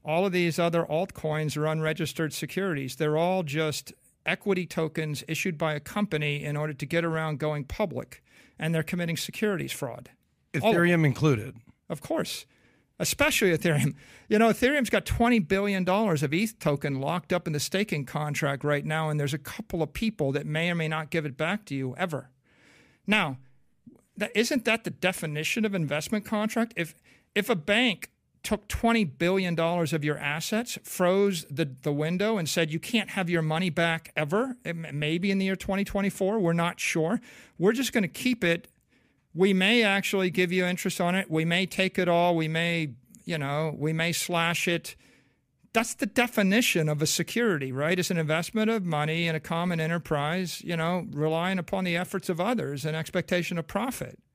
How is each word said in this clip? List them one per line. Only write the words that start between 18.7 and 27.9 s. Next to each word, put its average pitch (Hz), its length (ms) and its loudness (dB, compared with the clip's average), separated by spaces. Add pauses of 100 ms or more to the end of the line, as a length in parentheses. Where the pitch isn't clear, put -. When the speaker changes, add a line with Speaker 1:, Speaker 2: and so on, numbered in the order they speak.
Speaker 1:
now, 156 240 0
and 151 120 0
there's 139 140 0
a 156 40 -4
couple - 460 -6
of 151 80 -6
people 160 400 0
that 143 140 -2
may 160 220 -2
or 175 60 0
may 160 140 -2
not 156 220 -4
give 165 140 -2
it 135 120 -6
back 185 300 -2
to 139 100 -6
you 131 200 -4
ever. 160 340 -4 (760)
Now, 180 320 0 (800)
that, - 180 -4
isn't 240 300 2
that 226 180 0
the 175 80 -4
definition 165 720 -2
of 196 120 -2
investment 160 480 -2
contract? 220 520 -2
If, 170 200 -6 (400)
if 202 120 0
a 240 60 2
bank 208 560 0 (320)